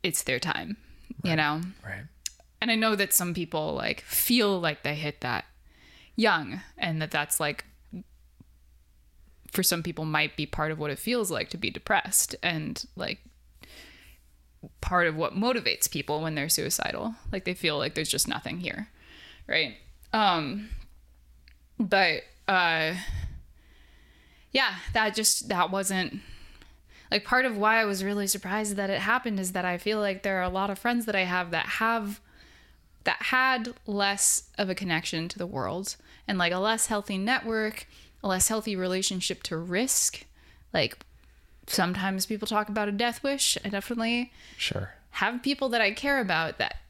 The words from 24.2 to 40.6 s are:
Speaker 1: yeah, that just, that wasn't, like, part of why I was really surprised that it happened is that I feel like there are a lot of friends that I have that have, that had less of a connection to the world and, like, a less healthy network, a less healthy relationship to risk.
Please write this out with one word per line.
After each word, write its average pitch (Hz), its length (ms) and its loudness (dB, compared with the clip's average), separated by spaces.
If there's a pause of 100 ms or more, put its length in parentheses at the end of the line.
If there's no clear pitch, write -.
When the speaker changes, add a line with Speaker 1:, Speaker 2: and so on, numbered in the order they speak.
Speaker 1:
yeah, 254 220 2 (180)
that 214 240 2
just, - 320 2
that 185 240 2
wasn't, 196 480 0 (920)
like, 202 140 0
part 254 200 4
of 233 140 0
why 220 220 4
I 220 60 4
was 196 180 -2
really 202 240 0
surprised 202 480 -2
that 196 120 -2
it 196 120 0
happened 214 400 0
is 185 120 -2
that 185 120 -2
I 180 140 0
feel 214 200 0
like 196 240 0
there 190 160 0
are 180 60 2
a 180 40 0
lot 190 220 0
of 196 80 -4
friends 240 280 0
that 208 100 0
I 185 80 4
have 180 260 -2
that 165 160 0
have, 220 540 0 (840)
that - 160 0
had 254 540 2 (120)
less 196 580 2 (120)
of 196 140 0
a 185 60 0
connection 170 520 -2
to - 100 -10
the 175 80 -4
world 147 500 -4 (320)
and, 196 100 2
like, 175 140 4
a 180 60 0
less 220 280 2
healthy 208 320 -2
network, 220 680 0 (360)
a 202 60 -2
less 185 200 4
healthy 220 280 0
relationship 185 680 -2
to 165 120 -4
risk. - 680 0 (480)